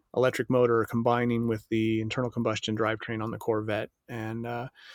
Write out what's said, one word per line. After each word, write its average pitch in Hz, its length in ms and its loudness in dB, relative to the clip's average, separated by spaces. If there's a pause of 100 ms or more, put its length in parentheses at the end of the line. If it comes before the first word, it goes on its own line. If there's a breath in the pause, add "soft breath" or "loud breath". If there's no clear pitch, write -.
(160)
electric 127 340 2
motor 120 400 4
combining 120 580 2
with 110 220 -2
the 110 320 2
internal 117 300 -4
combustion 110 440 -2
drivetrain 110 480 -2
on 113 60 -4
the 110 80 -6
Corvette. 107 540 -2 (180)
And, 113 380 -6
uh, 120 220 -6 (260 soft breath)